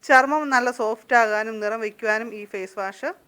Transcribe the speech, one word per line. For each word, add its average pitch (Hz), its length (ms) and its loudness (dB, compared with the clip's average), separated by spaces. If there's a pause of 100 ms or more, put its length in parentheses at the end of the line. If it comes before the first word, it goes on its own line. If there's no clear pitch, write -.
(100)
ചർമ്മം 277 460 4
നല്ല 247 120 2 (140)
സോഫ്റ്റ് 226 400 0
ആകാനും 220 420 -2
നിറം 220 220 -4
വയ്ക്കുവാനും 214 420 -2 (120)
ഈ 208 40 -12 (100)
ഫേസ് 190 280 -10
വാഷ് 196 280 -8 (180)